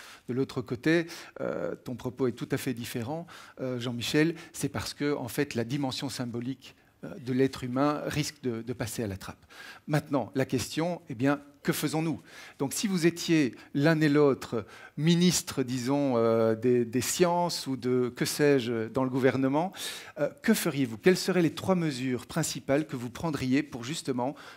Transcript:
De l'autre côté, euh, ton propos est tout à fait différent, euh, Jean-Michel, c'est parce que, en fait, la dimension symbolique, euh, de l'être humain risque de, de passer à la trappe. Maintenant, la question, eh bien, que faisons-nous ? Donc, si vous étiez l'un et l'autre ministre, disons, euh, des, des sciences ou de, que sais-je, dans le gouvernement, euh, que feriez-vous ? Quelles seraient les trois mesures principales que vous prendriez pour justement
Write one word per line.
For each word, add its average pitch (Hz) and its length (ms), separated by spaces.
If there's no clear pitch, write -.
De 123 40
l'autre 131 280
côté, 160 460
euh, - 340
ton 127 200
propos 127 320
est 120 40
tout 147 200
à 139 60
fait 131 160
différent, 123 540
euh, 127 220
Jean-Michel, 139 540
c'est - 160
parce - 240
que, 147 200
en 131 140
fait, 143 280
la 117 100
dimension 135 420
symbolique, 120 680
euh, 151 60
de 127 140
l'être 131 320
humain 143 400
risque - 380
de, 113 180
de 120 120
passer 120 300
à 107 40
la 95 100
trappe. - 280
Maintenant, 143 480
la 131 100
question, 156 640
eh 139 60
bien, 139 260
que 175 80
faisons-nous ? 156 500
Donc, 139 140
si - 140
vous 180 180
étiez 160 500
l'un 156 280
et 156 80
l'autre 139 560
ministre, 170 680
disons, 127 540
euh, 113 380
des, 120 280
des 117 160
sciences 175 680
ou 131 100
de, 123 360
que 151 120
sais-je, 123 640
dans 131 160
le 131 40
gouvernement, 135 600
euh, 147 80
que 226 120
feriez-vous ? 135 440
Quelles 180 180
seraient 185 260
les 156 140
trois 190 200
mesures 131 500
principales 151 600
que 143 120
vous 120 120
prendriez 135 540
pour 120 220
justement 131 500